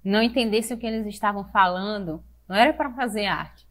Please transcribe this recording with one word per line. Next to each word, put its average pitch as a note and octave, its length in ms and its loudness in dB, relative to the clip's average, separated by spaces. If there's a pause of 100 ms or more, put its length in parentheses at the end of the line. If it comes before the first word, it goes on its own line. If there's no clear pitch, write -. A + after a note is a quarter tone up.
não G3 180 2
entendessem A#3 560 0
o A#3 40 -12
que A#3 40 -10
eles A3 220 -4
estavam G3+ 380 -2
falando. F#3 760 0 (280)
Não F#3 80 -2
era C4 160 6
para D4 200 -4
fazer A3 340 -2
arte D#3+ 440 -6